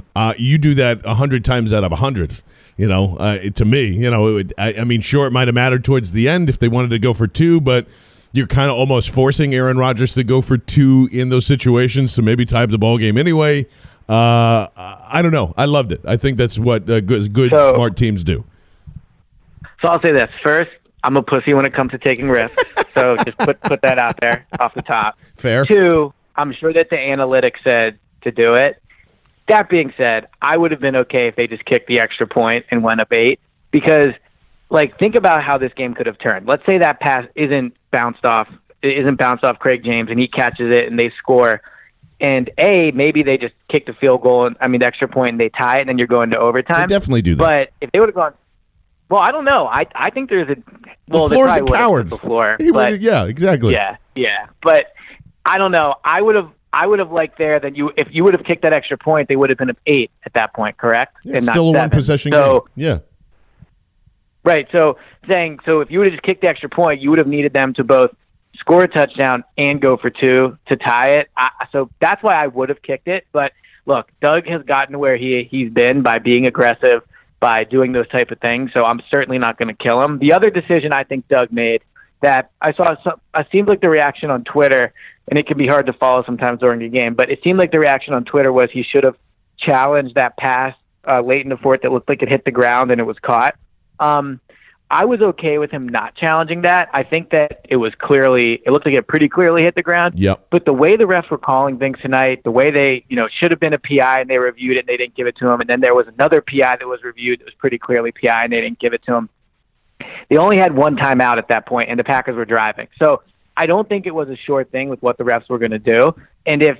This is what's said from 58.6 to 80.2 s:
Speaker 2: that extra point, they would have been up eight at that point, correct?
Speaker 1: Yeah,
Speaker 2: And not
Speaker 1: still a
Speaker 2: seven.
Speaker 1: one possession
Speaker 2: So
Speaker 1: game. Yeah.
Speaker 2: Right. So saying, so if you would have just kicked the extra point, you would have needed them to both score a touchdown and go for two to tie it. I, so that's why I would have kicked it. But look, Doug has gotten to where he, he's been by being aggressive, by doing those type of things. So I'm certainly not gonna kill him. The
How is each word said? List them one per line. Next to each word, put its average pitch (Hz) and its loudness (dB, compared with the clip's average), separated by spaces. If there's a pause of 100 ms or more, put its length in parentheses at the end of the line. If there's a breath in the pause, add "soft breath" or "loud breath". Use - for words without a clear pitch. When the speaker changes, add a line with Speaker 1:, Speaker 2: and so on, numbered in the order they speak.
Speaker 2:
that 156 2
extra 143 -4
point, 156 -2
they 139 0
would 135 2
have 127 -2
been 131 -4
up 117 -8
eight 139 0 (160)
at - -16
that 110 -2
point, 107 -6
correct? 120 -2
Speaker 1:
Yeah, 269 -8
Speaker 2:
And 120 0
not 117 0
Speaker 1:
still 165 2
a 160 2
Speaker 2:
seven. 139 2
Speaker 1:
one 151 -2
possession 147 0
Speaker 2:
So 143 4 (260)
Speaker 1:
game. 147 -6
Yeah. 101 -2 (1400)
Speaker 2:
Right. 160 2
So 156 2 (320 soft breath)
saying, 165 -2
so 160 2
if 131 -6
you 170 -2
would 202 4
have 175 0
just 147 -14
kicked 190 -4
the 185 2
extra 147 -4
point, 151 0
you 139 -2
would 160 4
have 143 2
needed 143 -2
them 131 0
to 131 -2
both 127 4 (480)
score 175 4
a 175 2
touchdown 135 0 (140)
and 143 0
go 131 4
for 123 -2
two 127 0 (100)
to - 0
tie 123 0
it. 147 0
I, 127 0 (220)
so 135 -4 (100)
that's 190 0
why 196 2
I 151 0
would 131 -6
have 143 -6
kicked - -8
it. 185 -6
But 143 -2 (320 soft breath)
look, 127 -2 (120)
Doug 160 0
has 165 -6
gotten 135 -2
to 143 -10
where 135 0
he, 123 -4
he's 127 -6
been 123 2
by 113 0
being 123 2
aggressive, 120 2 (380 soft breath)
by 113 0
doing 127 0
those 120 -2
type 123 -2
of 113 -12
things. 120 -4
So 120 2
I'm 120 0
certainly 131 -2
not 117 -4
gonna 113 -6
kill 120 0
him. 147 -2
The 143 4